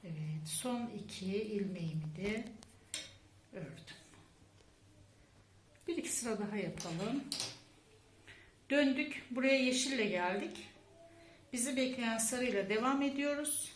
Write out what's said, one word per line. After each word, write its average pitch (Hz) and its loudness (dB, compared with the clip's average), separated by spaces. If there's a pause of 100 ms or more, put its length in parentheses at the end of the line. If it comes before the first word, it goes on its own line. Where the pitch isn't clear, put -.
Evet, 156 -4
son 240 -2
iki - -8
ilmeğimi 185 -2
de 208 -2 (1080)
ördüm. - -12 (1900)
Bir 339 -2
iki - -4
sıra 220 0
daha 208 -2
yapalım. 190 -2 (1500)
Döndük, 285 4
buraya 262 4
yeşille 254 4
geldik. 180 0 (960)
Bizi 247 0
bekleyen 240 2
sarıyla 226 2
devam 254 4
ediyoruz. 285 0